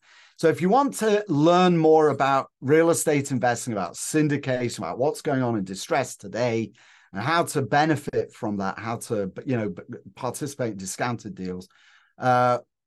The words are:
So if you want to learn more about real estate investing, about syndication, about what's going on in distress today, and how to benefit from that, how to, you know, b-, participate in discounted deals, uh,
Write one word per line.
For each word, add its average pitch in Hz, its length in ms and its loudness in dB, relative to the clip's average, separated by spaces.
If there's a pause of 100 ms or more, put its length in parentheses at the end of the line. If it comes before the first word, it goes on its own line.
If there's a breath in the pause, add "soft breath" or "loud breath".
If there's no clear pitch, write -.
(380 soft breath)
So 165 120 2
if 135 120 0
you 175 60 2
want 262 280 4
to 208 320 0
learn 175 500 6
more 156 320 6
about 135 400 0 (100)
real 160 300 4
estate 147 420 0
investing, 123 400 0
about 92 220 -4
syndication, 139 840 -2
about 87 180 -6
what's 147 240 -2
going 135 200 -2
on 117 140 0
in 104 80 -2
distress 120 540 -4
today, 113 540 -4 (420 soft breath)
and 95 80 -8
how 160 220 0
to 143 180 -4
benefit 147 720 0
from 104 240 -6
that, 98 200 -6
how 113 200 -8
to, 101 340 -6 (140)
you 131 100 -2
know, 110 140 -2
b-, 98 140 -12 (320)
participate 131 580 -6
in 98 40 -14
discounted 104 580 -6
deals, 92 340 -10 (480 soft breath)
uh, 123 400 2 (300)